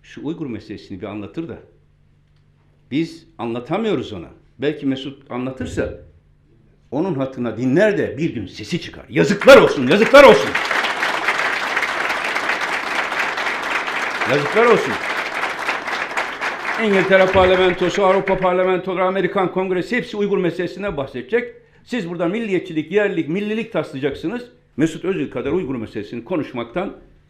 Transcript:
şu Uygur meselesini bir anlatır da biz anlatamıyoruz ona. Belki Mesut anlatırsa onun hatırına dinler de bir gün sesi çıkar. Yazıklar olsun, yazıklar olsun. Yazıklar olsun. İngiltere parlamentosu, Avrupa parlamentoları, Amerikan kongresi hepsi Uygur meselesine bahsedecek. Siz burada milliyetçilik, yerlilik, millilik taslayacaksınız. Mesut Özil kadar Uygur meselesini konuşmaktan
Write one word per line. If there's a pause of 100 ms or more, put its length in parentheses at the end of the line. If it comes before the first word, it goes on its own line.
şu
Uygur
meselesini
bir
anlatır
da (1300)
biz (100)
anlatamıyoruz
ona. (320)
Belki
Mesut
anlatırsa (920)
onun
hatırına
dinler
de
bir
gün
sesi
çıkar.
Yazıklar
olsun,
yazıklar
olsun. (3750)
Yazıklar
olsun. (1900)
İngiltere
parlamentosu,
Avrupa
parlamentoları,
Amerikan
kongresi
hepsi
Uygur
meselesine
bahsedecek. (200)
Siz
burada
milliyetçilik,
yerlilik,
millilik
taslayacaksınız. (260)
Mesut
Özil
kadar
Uygur
meselesini
konuşmaktan (320)